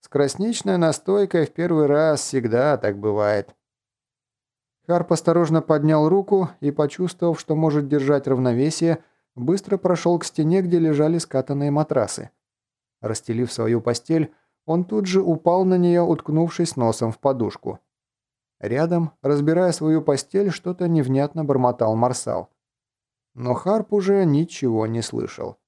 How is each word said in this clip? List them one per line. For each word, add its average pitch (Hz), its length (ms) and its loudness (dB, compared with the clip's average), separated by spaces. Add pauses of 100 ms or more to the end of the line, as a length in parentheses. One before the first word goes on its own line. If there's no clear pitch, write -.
«С - 80 -20
красничной 190 680 -2
настойкой 175 680 0
в - 60 -10
первый 160 340 0
раз 147 360 2
всегда 127 560 0
так 104 200 -2
бывает». 104 560 -2 (1300)
Харп 170 240 0
осторожно 160 500 2
поднял 151 460 2
руку 190 400 2 (100)
и, 143 140 -4
почувствовав, 165 640 -2
что - 160 -4
может 151 320 0
держать 139 400 0
равновесие, 135 800 0 (340)
быстро 185 380 -2
прошел 175 420 0
к 170 60 -8
стене, 165 380 0
где 175 160 0
лежали 160 400 2
скатанные 143 520 -4
матрасы. 139 600 -2 (680)
Расстелив 113 520 -6
свою 117 280 0
постель, 139 520 -2 (340)
он 170 180 0
тут 202 220 -4
же 185 160 2
упал 175 420 0
на 185 140 2
нее, 175 260 4
уткнувшись 165 720 -2
носом 113 360 0
в - 60 -12
подушку. 120 600 -4 (840)
Рядом, 165 520 -2 (100)
разбирая 156 500 2
свою 156 300 0
постель, 185 480 0
что-то 180 380 -6
невнятно 147 560 0
бормотал 123 520 0
Марсал. 117 540 -4 (840)
Но 123 200 -4
Харп 208 380 -2
уже 196 320 2
ничего 139 640 0
не 113 140 -4
слышал. - 680 -8